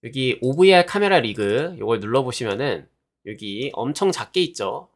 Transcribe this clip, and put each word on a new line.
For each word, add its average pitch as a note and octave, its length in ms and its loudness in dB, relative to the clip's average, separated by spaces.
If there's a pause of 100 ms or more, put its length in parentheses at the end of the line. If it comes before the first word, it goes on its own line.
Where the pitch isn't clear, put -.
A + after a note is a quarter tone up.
여기 C3 380 -2
오브이알 F3 440 6
카메라 G3 320 2
리그 A2+ 580 0
요걸 A2 220 -2
눌러보시면은 A2+ 880 -4 (380)
여기 G#2+ 480 -8
엄청 D3 380 -2
작게 - 300 -4
있죠. B2+ 540 -6